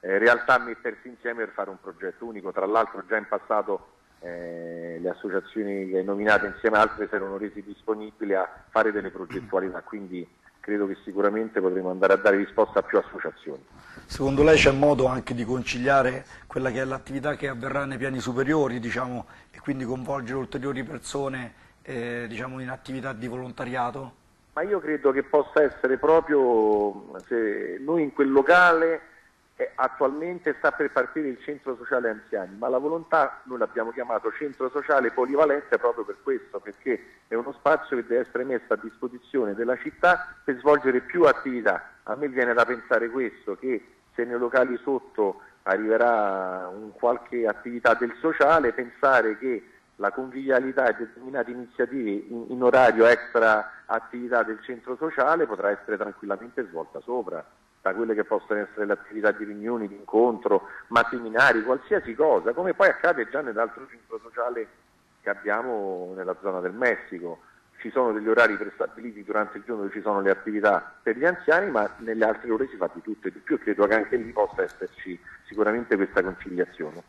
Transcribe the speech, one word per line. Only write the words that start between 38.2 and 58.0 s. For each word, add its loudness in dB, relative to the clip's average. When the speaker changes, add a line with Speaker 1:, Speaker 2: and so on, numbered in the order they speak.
Speaker 1:
essere -4
messo -2
a 0
disposizione -4
della -2
città 0
per -2
svolgere 4
più 0
attività. 2
A -6
me -4
viene 0
da 6
pensare 0
questo, -6
che -4
se -2
nei -4
locali 2
sotto -2
arriverà 0
un -14
qualche 0
attività 2
del 0
sociale, 4
pensare 2
che -4
la 0
convivialità 0
e 2
determinate -6
iniziative -4
in, -6
in -4
orario 8
extra 4
attività -2
del -4
centro -10
sociale 0
potrà -2
essere -4
tranquillamente -6
svolta -10
sopra, -6
da -2
quelle -2